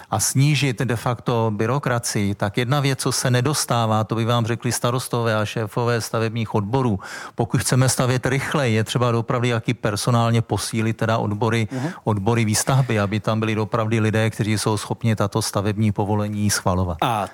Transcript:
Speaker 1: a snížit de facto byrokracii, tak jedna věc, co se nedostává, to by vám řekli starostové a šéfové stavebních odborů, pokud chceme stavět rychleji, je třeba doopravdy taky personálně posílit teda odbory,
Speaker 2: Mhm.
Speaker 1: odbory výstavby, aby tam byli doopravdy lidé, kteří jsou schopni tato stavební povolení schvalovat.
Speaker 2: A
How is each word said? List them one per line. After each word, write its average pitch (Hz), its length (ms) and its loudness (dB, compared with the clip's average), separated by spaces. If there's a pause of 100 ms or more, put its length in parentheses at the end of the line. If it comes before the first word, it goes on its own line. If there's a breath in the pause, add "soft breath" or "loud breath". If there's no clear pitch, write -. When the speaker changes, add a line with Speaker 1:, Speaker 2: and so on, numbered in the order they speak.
(100 loud breath)
Speaker 1:
a 104 100 0
snížit 139 580 2
de 120 180 0
facto 117 580 0
byrokracii, 113 800 0
tak 104 240 -2
jedna 127 220 2
věc, 135 180 0
co 131 140 -2
se - 180 0
nedostává, 120 720 2
to 113 100 -4
by 113 100 0
vám 117 220 2
řekli 117 260 -2
starostové 120 640 -2
a 107 80 0
šéfové 117 560 -2
stavebních 113 540 -2
odborů, 110 460 0 (340 loud breath)
pokud 120 260 0
chceme 127 280 2
stavět 127 380 0
rychleji, 131 480 0
je 110 100 2
třeba 120 280 0
doopravdy 117 380 0
taky 117 240 0
personálně 117 680 2
posílit 110 540 -2
teda 113 220 0
odbory, 110 540 0
Speaker 2:
Mhm. 131 160 -2 (160 loud breath)
Speaker 1:
odbory 113 400 2
výstavby, 120 560 2
aby 101 200 0
tam 110 200 -2
byli 110 140 0
doopravdy 110 460 0
lidé, 110 300 2
kteří 107 280 0
jsou 107 180 0
schopni - 400 -2
tato 107 260 0
stavební 104 500 0
povolení 104 580 0
schvalovat. 90 500 0
Speaker 2:
A 113 340 -2